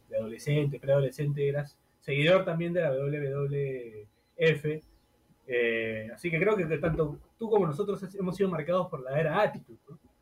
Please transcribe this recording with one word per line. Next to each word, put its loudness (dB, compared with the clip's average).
de -4
adolescente, 0
preadolescente, 2
eras -4
seguidor 4
también -2
de 2
la 2
W -2
W -4
F, 2
eh, 0
así -6
que 0
creo 2
que, 0
que 0
tanto 0
tú -6
como 4
nosotros -2
has-, -10
hemos -2
sido 2
marcados 0
por -8
la -4
era 2
Attitude, -2
¿no? -20